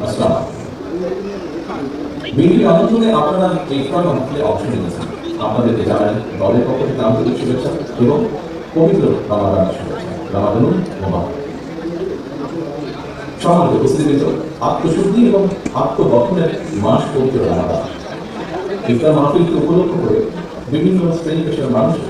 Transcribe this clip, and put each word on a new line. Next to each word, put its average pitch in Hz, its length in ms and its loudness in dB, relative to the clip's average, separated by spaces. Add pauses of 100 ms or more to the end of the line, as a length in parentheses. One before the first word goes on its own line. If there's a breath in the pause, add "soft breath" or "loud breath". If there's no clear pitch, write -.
আসসালামু - 320 0
আলাইকুম। - 240 -6 (1800)
বিএনপির - 360 6
আমন্ত্রণে 226 360 4 (120)
আপনারা 185 280 2 (240)
এই 139 100 0
ইফতার 175 260 0
মাহফিলে 143 420 -2
অংশ - 120 -2 (100)
নিয়েছেন। 90 360 -4 (380)
আপনাদেরকে 113 440 2
জানাই - 240 2 (260)
দলের 110 280 4
পক্ষ 127 220 0
থেকে - 180 -2
আন্তরিক 117 320 2
শুভেচ্ছা 127 300 -2 (340)
এবং 139 140 4 (580)
পবিত্র - 280 4 (260)
রমাদানের 98 480 0
শুভেচ্ছা। - 340 -8 (220)
রমাদানুল 101 420 2 (260)
মোবারক। 87 300 -2 (2000)
সম্মানিত 175 340 4
উপস্থিতিবৃন্দ, 147 460 4 (440)
আত্মশুদ্ধি 185 600 2
এবং 196 140 4 (380)
আত্মগঠনের - 680 2 (320)
মাস 113 180 4 (120)
পবিত্র 131 240 2 (120)
রমাদান। 85 340 0 (1080)
ইফতার 151 260 4
মাহফিলকে 165 440 2
উপলক্ষ - 320 2 (100)
করে - 140 2 (560)
বিভিন্ন 180 260 2 (180)
শ্রেণী 160 280 -2
পেশার - 300 -2
মানুষ 160 220 2 (120)